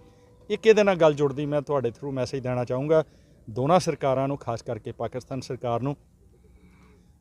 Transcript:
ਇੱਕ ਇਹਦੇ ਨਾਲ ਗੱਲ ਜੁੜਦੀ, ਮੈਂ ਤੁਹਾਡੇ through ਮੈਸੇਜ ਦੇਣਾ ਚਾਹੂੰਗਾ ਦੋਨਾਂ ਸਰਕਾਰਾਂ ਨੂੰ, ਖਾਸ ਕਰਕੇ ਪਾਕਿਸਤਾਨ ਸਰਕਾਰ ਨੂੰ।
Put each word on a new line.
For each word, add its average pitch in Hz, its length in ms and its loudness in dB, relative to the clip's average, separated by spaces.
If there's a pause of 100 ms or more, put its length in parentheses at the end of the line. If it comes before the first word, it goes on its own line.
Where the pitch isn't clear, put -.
(500)
ਇੱਕ 208 160 -4
ਇਹਦੇ 214 160 8
ਨਾਲ 196 140 4
ਗੱਲ 160 180 6
ਜੁੜਦੀ, 143 320 -2
ਮੈਂ 147 160 -2
ਤੁਹਾਡੇ 131 260 -2
through 135 240 -8
ਮੈਸੇਜ 131 300 -4
ਦੇਣਾ 123 220 -2
ਚਾਹੂੰਗਾ 143 400 2 (460)
ਦੋਨਾਂ 139 300 2
ਸਰਕਾਰਾਂ 135 480 0
ਨੂੰ, 139 80 -4
ਖਾਸ 117 260 -8
ਕਰਕੇ 117 300 -10
ਪਾਕਿਸਤਾਨ 123 480 -10
ਸਰਕਾਰ 120 400 -4
ਨੂੰ। 139 160 -4 (1200)